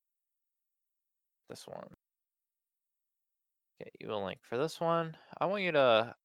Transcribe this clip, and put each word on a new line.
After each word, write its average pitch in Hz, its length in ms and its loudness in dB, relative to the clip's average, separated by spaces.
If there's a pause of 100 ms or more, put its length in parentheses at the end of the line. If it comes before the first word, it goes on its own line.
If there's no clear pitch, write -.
(1500)
This - 180 -14
one. - 280 -14 (1900)
Okay, - 180 -18
you - 140 -10
a - 20 -4
link 98 280 -6
for - 140 -6
this 156 220 -4
one. 165 380 -2 (220)
I - 60 0
want 196 180 -2
you 180 100 0
to, 120 520 6